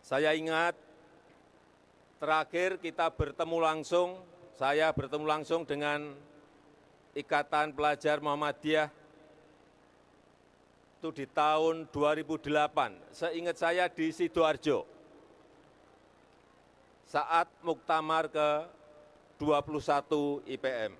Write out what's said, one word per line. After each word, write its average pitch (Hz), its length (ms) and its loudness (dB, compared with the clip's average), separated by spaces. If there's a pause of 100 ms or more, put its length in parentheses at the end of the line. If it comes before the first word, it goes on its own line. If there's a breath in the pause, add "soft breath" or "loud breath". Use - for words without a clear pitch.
(100)
Saya 151 240 2
ingat 160 400 0 (1400)
terakhir 165 640 0
kita 165 320 -2
bertemu 165 480 -2
langsung, 175 560 2 (400)
saya 147 320 2
bertemu 151 320 -4
langsung 156 400 -2
dengan 147 560 -4 (960)
Ikatan 147 560 0
Pelajar 147 480 0
Muhammadiyah 147 720 0 (2000)
itu 160 160 -6
di 135 160 -8
tahun 156 640 2
dua 147 240 2
ribu 156 240 -4
delapan. 147 560 0 (160)
Seingat 170 480 -4
saya 175 240 2
di 160 240 -2
Sidoarjo, 156 720 2 (2250)
saat 156 400 0 (160)
Muktamar 160 640 0
ke 151 400 0 (720)
dua 147 240 2
puluh 151 160 -6
satu 143 640 0
I 131 160 -10
P 135 80 -6 (240)
M. - 100 -18